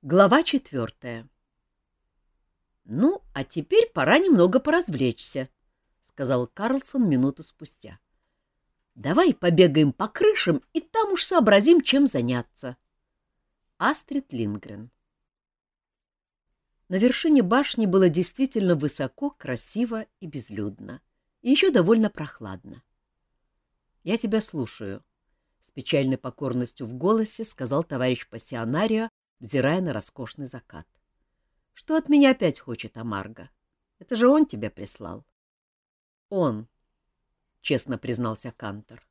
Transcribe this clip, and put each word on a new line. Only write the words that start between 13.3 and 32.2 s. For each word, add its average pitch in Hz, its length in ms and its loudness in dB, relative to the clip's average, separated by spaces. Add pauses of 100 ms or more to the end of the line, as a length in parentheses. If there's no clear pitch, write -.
Астрид 269 520 -4
Линдгрен. 104 600 -6 (2000)
На 180 120 -6
вершине 269 440 4
башни 226 420 0
было 185 220 6
действительно 185 680 0
высоко, 147 560 -4
красиво 220 720 -8 (160)
и 190 40 -16
безлюдно, 107 760 -12 (400)
и 240 100 0
ещё 370 180 4
довольно 214 400 4
прохладно. 101 720 -14 (1200)
«Я 196 140 -4
тебя 220 220 -2
слушаю», — 110 640 -10 (640)
с - 40 -20
печальной 131 460 -2
покорностью 123 680 -8
в 117 60 -12
голосе 214 500 -2
сказал 139 400 -6
товарищ 127 460 -4
пассионарио, 160 800 -4 (300)
взирая 139 420 -2
на 165 120 -4
роскошный 127 540 -12
закат. 98 400 -20 (840)
«Что - 220 -6
от 320 140 -2
меня 277 220 6